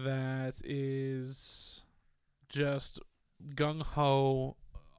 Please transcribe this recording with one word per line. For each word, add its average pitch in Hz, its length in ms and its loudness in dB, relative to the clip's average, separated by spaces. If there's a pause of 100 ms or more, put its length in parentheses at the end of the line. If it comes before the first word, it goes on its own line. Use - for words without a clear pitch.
that 131 580 0
is 135 1200 -4 (640)
just 143 500 -2 (560)
gung-ho, 135 1000 4 (440)